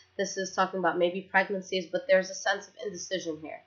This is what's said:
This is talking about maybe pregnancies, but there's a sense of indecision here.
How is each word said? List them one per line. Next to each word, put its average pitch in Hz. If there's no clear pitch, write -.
This 190
is 190
talking 190
about 170
maybe 180
pregnancies, 190
but 175
there's 190
a 190
sense -
of -
indecision 175
here. 151